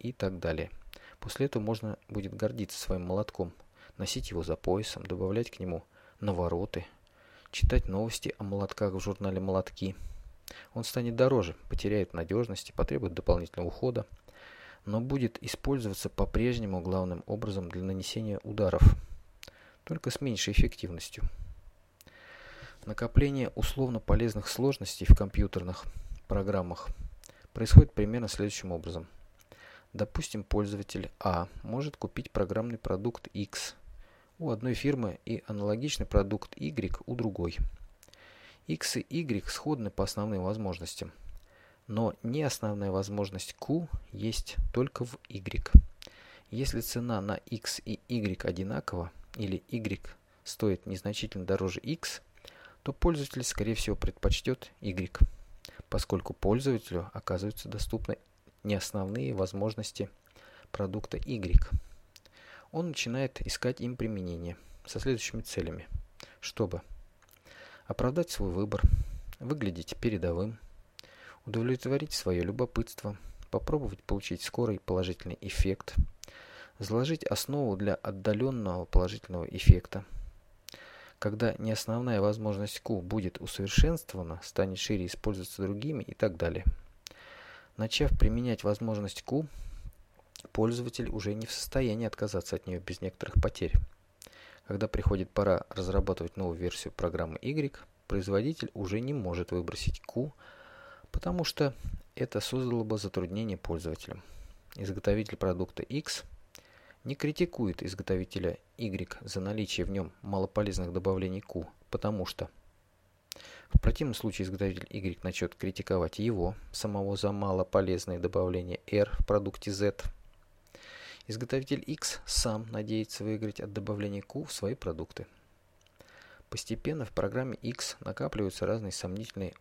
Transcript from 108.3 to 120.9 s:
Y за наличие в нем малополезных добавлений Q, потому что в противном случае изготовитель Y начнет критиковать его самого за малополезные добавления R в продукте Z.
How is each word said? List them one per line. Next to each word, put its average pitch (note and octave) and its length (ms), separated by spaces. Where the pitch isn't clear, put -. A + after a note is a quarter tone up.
Y F#2+ 420
за G2 200
наличие G2 460
в F#2+ 40
нем F#2+ 200
малополезных F#2+ 680
добавлений F#2 480
Q, - 280
потому G#2 360
что - 240
в - 100
противном - 360
случае G2+ 320
изготовитель F#2+ 440
Y F#2+ 320
начнет F#2 320
критиковать F#2 640
его G2+ 380
самого G2+ 440
за G2+ 140
малополезные F#2+ 880
добавления F2+ 640
R G#2 300
в - 40
продукте G2+ 460
Z. G2+ 240